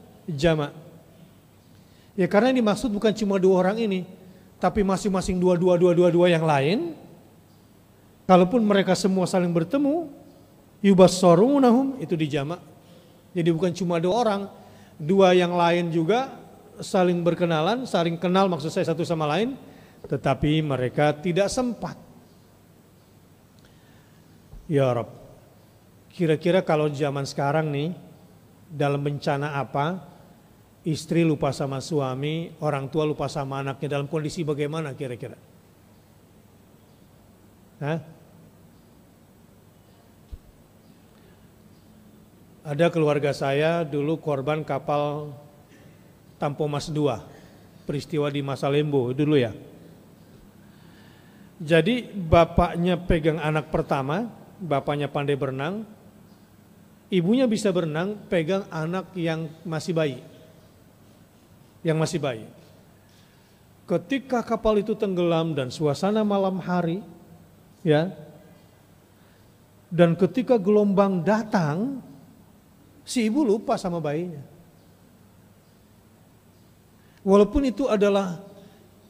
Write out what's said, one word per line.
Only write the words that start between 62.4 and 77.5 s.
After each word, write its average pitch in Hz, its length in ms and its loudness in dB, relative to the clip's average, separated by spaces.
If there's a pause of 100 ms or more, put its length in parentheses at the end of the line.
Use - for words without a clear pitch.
Ketika 226 560 -4
kapal 220 400 0
itu 220 80 -4
tenggelam 175 640 0
dan 127 160 -4
suasana 190 560 0
malam 190 320 0
hari, 175 400 -2 (800)
ya, 160 320 2 (1800)
dan 170 320 4
ketika 240 400 2
gelombang 196 640 2
datang, 214 800 0 (960)
si 233 240 -2
ibu 233 160 0
lupa 214 380 0
sama 175 240 -4
bayinya. 151 400 -6 (2750)
Walaupun 202 440 4